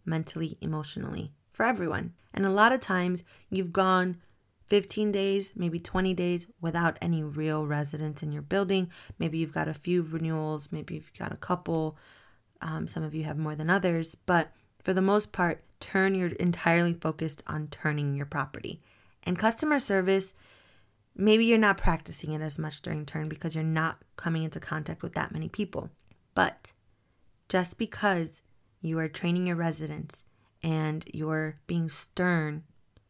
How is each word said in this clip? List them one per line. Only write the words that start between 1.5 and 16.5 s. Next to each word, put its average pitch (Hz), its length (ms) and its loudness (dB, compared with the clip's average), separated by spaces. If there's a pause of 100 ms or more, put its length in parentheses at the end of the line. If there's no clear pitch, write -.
for 220 140 0
everyone. 175 480 -2 (180)
And 196 140 0
a 196 40 2
lot 214 220 6
of 262 80 0
times, 180 440 0 (260)
you've 185 220 -2
gone 185 440 4 (500)
fifteen 208 460 2
days, 196 420 0
maybe 170 240 -2
twenty 185 360 0
days 175 360 -2 (100)
without 165 420 0
any 165 200 0
real 156 440 -2
residents 147 560 -4
in 151 100 -4
your 147 100 -6
building. 185 480 0 (280)
Maybe 165 200 -2
you've 156 140 -2
got 156 160 -2
a 156 60 -4
few 175 280 0
renewals, 160 680 -4
maybe 151 220 -8
you've 156 240 -12
got - 140 -8
a - 40 -10
couple. 160 600 -2 (640)
Um, 160 280 -4
some 165 140 -6
of 151 120 -6
you 156 100 -4
have 156 120 -4
more 151 180 -4
than 156 140 -2
others, 175 460 2
but 170 360 2 (320)
for 185 120 2
the 185 80 4
most 208 300 4
part, 175 300 0 (180)
turn, 190 340 2
you're 185 140 0
entirely 170 680 2